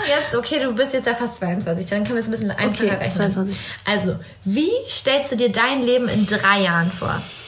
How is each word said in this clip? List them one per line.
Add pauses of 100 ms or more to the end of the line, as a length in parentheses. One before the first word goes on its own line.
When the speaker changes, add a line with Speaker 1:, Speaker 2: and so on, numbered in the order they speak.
Speaker 1:
Ja.
Speaker 2:
jetzt,
okay,
du
bist
jetzt
ja
fast
zweiundzwanzig,
dann
können
wir
es
ein
bisschen
einfacher
Speaker 1:
Okay,
Speaker 2:
rechnen.
Speaker 1:
zweiundzwanzig. (280)
Speaker 2:
Also, (280)
wie (180)
stellst
du
dir
dein
Leben
in
drei
Jahren
vor? (260)